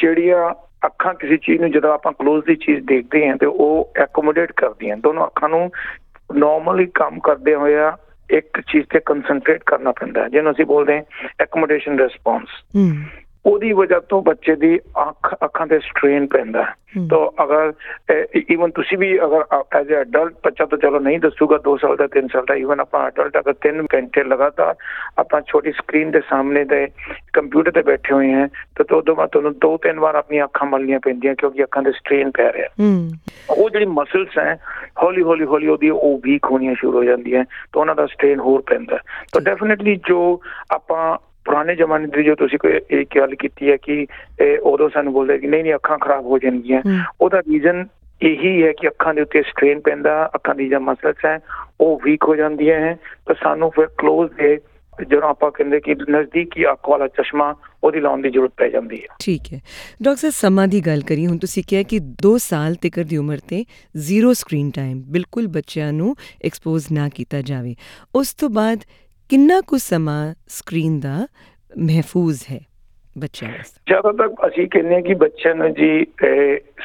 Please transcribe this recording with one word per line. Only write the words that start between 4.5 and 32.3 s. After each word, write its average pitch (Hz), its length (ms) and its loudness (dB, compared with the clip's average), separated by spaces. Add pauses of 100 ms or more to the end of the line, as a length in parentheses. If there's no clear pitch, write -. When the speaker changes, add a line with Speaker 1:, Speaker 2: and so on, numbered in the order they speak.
Speaker 1:
ਕਰਦੀਆਂ, 107 440 -4
ਦੋਨੋਂ 156 300 0
ਅੱਖਾਂ - 220 -2
ਨੂੰ 170 220 0 (600)
normally 160 640 2
ਕੰਮ 160 260 -2
ਕਰਦੇ 147 340 2
ਹੋਇਆ 151 440 2 (320)
ਇੱਕ - 300 0
ਚੀਜ਼ 151 300 0
ਤੇ 160 160 2
ਕਨਸੈਂਟਰੇਟ 147 600 0
ਕਰਨਾ 131 260 0
ਪੈਂਦਾ 123 300 -4
ਹੈ, 113 60 -4
ਜਿਹਨੂੰ 151 240 2
ਅਸੀਂ 156 120 0
ਬੋਲਦੇ 147 320 2
ਹਾਂ 151 60 -6 (380)
ਐਕੋਮੋਡੇਸ਼ਨ 151 580 0
ਰਿਸਪੌਂਸ। 117 500 -2 (280)
Speaker 2:
ਹਮ। 160 280 2 (420)
Speaker 1:
ਉਹਦੀ 208 260 2
ਵਜ੍ਹਾ 180 280 2
ਤੋਂ 196 220 -2
ਬੱਚੇ 160 340 0
ਦੀ 165 220 4
ਅੱਖ, - 560 -6 (100)
ਅੱਖਾਂ 160 220 -4
ਤੇ 156 120 2
ਸਟ੍ਰੇਨ 143 480 0
ਪੈਂਦਾ 117 360 -2
ਹੈ। - 120 -6 (240)
Speaker 2:
ਹਮ। 175 100 -4
Speaker 1:
ਤੋ 156 260 2 (100)
ਅਗਰ, 151 280 0
ਅ, - 680 -2 (120)
even 170 180 2
ਤੁਸੀਂ 165 280 -4
ਵੀ 185 200 2
ਅਗਰ, 156 240 2
ਅ, 147 400 0
as 143 60 -8
a 147 140 2
adult, 147 320 0 (100)
ਬੱਚਾ 156 220 0
ਤਾਂ 147 120 -2
ਚਲੋ 147 200 2
ਨਹੀਂ 139 200 0
ਦੱਸੂਗਾ 151 400 2
ਦੋ 143 180 0
ਸਾਲ 143 200 0
ਦਾ, 143 100 2
ਤਿੰਨ 135 260 0
ਸਾਲ 127 120 0
ਦਾ, 139 100 0
even 139 260 -2
ਆਪਾਂ 139 260 -2
ਐਡਲਟ 147 320 -2
ਅਗਰ 143 140 0
ਤਿੰਨ 151 420 -2
ਘੰਟੇ 135 300 0
ਲਗਾਤਾਰ 143 500 0 (440)
ਆਪਾਂ 151 220 0
ਛੋਟੀ 147 320 0
ਸਕਰੀਨ 156 380 -2
ਦੇ 147 100 2 (100)
ਸਾਹਮਣੇ 139 340 0
ਤੇ 139 240 0 (440)
ਕੰਪਿਊਟਰ 151 380 2
ਤੇ 160 120 2
ਬੈਠੇ 139 320 0
ਹੋਏ 135 180 4
ਹਾਂ, 139 160 2
ਤਾਂ - 360 -4
ਤੋਂ - 140 2
ਉਦੋਂ 160 180 2
ਬਾਅਦ 156 120 0
ਤੁਹਾਨੂੰ 147 300 0
ਦੋ 160 180 2
ਤਿੰਨ 160 240 -2
ਵਾਰ 156 140 2
ਆਪਣੀਆਂ 147 300 0
ਅੱਖਾਂ 143 240 -4
ਮਲਣੀਆਂ 135 320 0
ਪੈਂਦੀਆਂ, 131 340 0
ਕਿਉਂਕਿ 135 300 -2
ਅੱਖਾਂ 139 180 -2
ਤੇ 135 100 2
ਸਟ੍ਰੇਨ 139 380 -2